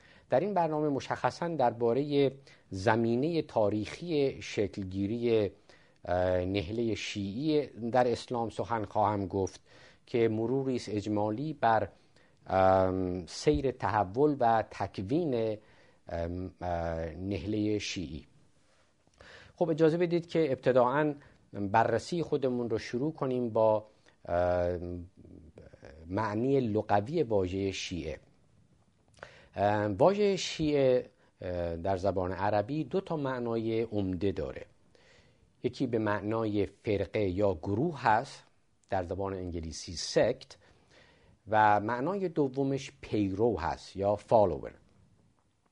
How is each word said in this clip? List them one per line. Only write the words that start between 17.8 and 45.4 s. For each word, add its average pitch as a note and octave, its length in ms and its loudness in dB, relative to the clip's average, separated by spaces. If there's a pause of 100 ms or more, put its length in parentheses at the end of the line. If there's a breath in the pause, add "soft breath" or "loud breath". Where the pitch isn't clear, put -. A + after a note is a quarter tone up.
خب، F3 120 0
اجازه D#3+ 280 4
بدید E3+ 300 0
که D#3 260 0
ابتداعاً C3 600 4 (380 loud breath)
بررسی A2+ 680 0
خودمون B2+ 480 -2
رو A2+ 80 0
شروع C#3 340 -4
کنیم B2+ 380 -2
با، A2 360 4 (380 soft breath)
اه، F2+ 540 0 (1300)
معنی A2 540 0
لغوی G#2+ 600 0
واژهٔ G2 500 0
شیعه. D#2 480 -8 (1300 loud breath)
اه، G#2 320 2
واژهٔ F#3+ 500 4
شیعه، C#3 760 2 (300 soft breath)
اه، F2 360 -4
در F#2+ 200 0
زبان F2+ 360 0
عربی G#2 520 0
دو F3+ 160 -4
تا F3 160 -4
معنای A#2 640 -2
عمده G2 500 0
داره. - 340 -8 (960 soft breath)
یکی C3 240 -2
به A#2 120 0
معنای G#2 680 0
فرقه G2+ 540 -2
یا G2 340 2
گروه B2 460 -2
هست، B2 440 0 (460)
در F#2+ 140 -2
زبان F#2+ 300 -4
انگلیسی E2+ 580 -8
سکت، - 640 0 (920 soft breath)
و G#2 320 6
معنای C#3+ 480 -4
دومش C#3 720 -2
پیرو G#2 580 0
هست - 380 -6
یا G2+ 200 2
فالوور. E2 560 2 (1000)